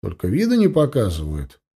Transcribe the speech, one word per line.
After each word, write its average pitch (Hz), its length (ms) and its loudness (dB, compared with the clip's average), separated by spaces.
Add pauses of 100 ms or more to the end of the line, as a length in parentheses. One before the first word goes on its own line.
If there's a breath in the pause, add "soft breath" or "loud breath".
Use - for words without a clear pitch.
Только - 260 -6
вида 220 300 0
не 202 100 6
показывают. 82 920 -2 (200)